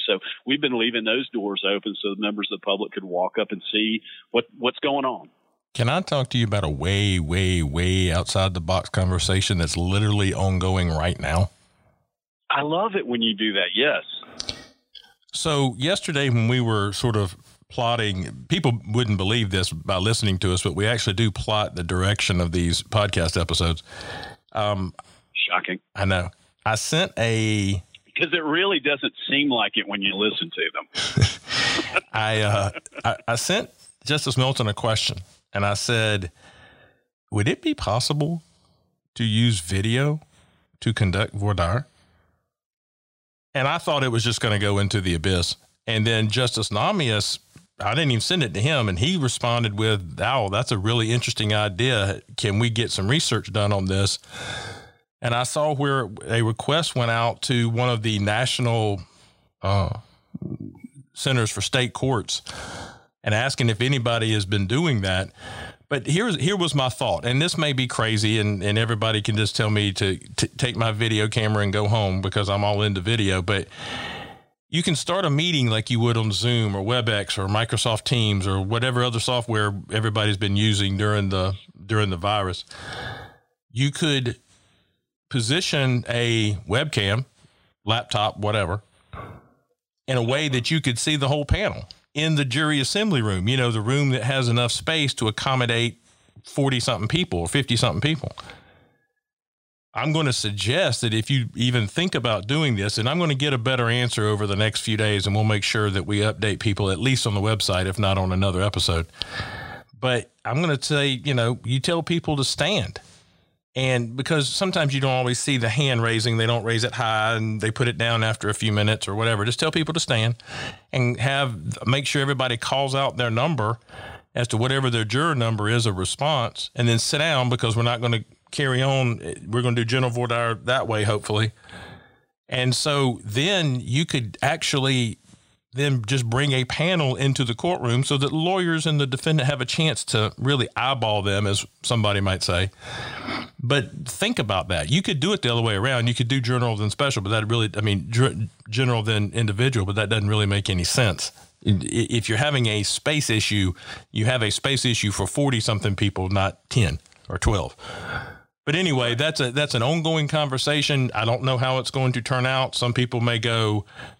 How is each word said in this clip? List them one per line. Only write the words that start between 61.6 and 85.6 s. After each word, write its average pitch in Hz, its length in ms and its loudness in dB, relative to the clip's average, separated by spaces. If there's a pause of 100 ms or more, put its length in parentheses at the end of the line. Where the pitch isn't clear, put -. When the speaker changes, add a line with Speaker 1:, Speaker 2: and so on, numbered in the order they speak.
Speaker 2:
state 127 320 0
courts 131 500 -2 (800)
and 104 100 0
asking 120 360 2
if 110 120 0
anybody 117 520 2
has 104 120 0
been 98 220 0
doing 131 340 0
that. 95 300 -2 (580)
But 139 160 -2
here's, 185 300 0
here 185 200 0
was 170 200 0
my 131 140 2
thought, 117 360 -2
and 127 160 2
this 170 160 0
may 151 160 2
be 127 140 0
crazy, 110 520 2
and, 104 220 0
and 101 160 2
everybody 110 440 0
can 104 140 -2
just 107 200 0
tell 107 160 2
me 104 220 2
to 95 240 0
t-, - 300 -4
take - 280 -2
my 110 160 0
video 107 360 0
camera 107 360 0
and 98 100 0
go 104 140 2
home 101 340 2
because 95 260 0
I'm 101 160 0
all 104 200 2
into 101 180 0
video, 98 400 2
but 98 260 0 (1000)
you 160 140 -2
can 165 120 0
start 180 300 -2
a 156 60 2
meeting 147 400 2
like 110 180 0
you 120 120 2
would 117 160 4
on 110 140 2
Zoom 110 440 2
or 98 100 -2
WebEx 113 540 0
or 95 80 0
Microsoft 110 560 0
Teams 107 420 2
or 98 160 0
whatever 120 420 0
other 117 160 0
software 110 540 0 (180)
everybody's 107 460 0
been 98 200 0
using 101 400 2
during 104 320 2
the, 95 260 0 (280)
during 107 280 0
the 90 60 -4
virus. 95 460 -2 (1080)
You 135 180 0
could 139 480 -2 (920)
position 131 800 0